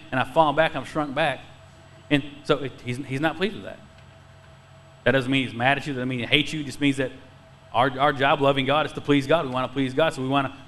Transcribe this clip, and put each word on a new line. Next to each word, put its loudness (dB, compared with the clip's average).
and -2
I've -4
fallen 4
back, 2
I've -8
shrunk -4
back." -2
And 2
so 2
it, -8
he's, -6
he's -6
not -2
pleased -4
with -14
that. -14
That 4
doesn't 2
mean 2
he's -8
mad 2
at -8
you. -6
That -6
doesn't -4
mean -4
he -6
hates 2
you. -6
It -8
just -10
means 2
that -4
our, 2
our 4
job, 2
loving 2
God, 2
is -8
to -8
please 2
God. 4
We -6
wanna -2
please -2
God, 2
so -6
we -4
wanna, 0